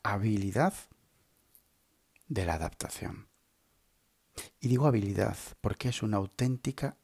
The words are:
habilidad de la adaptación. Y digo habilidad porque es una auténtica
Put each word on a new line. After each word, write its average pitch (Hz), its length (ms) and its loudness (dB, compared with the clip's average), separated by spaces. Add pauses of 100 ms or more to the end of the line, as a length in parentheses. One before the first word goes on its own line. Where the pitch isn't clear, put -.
habilidad 104 720 2 (1500)
de 104 180 -2
la 85 100 0
adaptación. - 720 -6 (1300)
Y 127 80 0
digo 127 180 4
habilidad 101 500 2 (240)
porque 104 280 -2
es - 140 -2
una 107 160 2
auténtica 127 840 -2